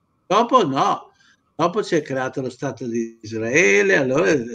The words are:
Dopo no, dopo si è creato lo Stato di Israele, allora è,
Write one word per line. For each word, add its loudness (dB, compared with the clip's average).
Dopo 4
no, -2
dopo 0
si -2
è 2
creato -6
lo -6
Stato -8
di -4
Israele, 2
allora 2
è, 2